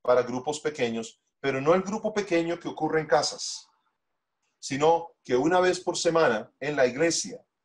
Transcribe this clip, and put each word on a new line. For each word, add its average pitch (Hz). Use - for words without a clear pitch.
para 123
grupos 127
pequeños, 120
pero 135
no 151
el 185
grupo 208
pequeño 170
que -
ocurre 156
en 156
casas, -
sino 160
que 123
una 170
vez 185
por 170
semana 151
en 147
la 135
iglesia 160